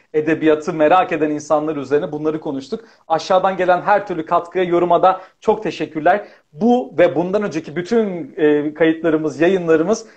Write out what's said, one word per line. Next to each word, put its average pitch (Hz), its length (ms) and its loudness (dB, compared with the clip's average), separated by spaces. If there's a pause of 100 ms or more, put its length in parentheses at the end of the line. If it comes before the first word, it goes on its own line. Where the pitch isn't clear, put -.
(140)
edebiyatı 156 600 0
merak 165 380 2
eden 156 180 -2
insanlar 151 460 -2
üzerine 147 360 -2
bunları 151 280 -4
konuştuk. 143 440 -8 (240)
Aşağıdan 185 500 0
gelen 180 240 2
her 196 260 0
türlü 160 180 -6
katkıya, 175 380 -2
yoruma 170 400 2
da 185 180 4 (180)
çok 208 240 -2
teşekkürler. 165 640 -2 (260)
Bu 233 440 0
ve 165 180 4
bundan 185 280 -2
önceki 156 320 -6
bütün, 175 640 -2
e, 151 360 2
kayıtlarımız, 156 640 0
yayınlarımız 170 640 2 (120)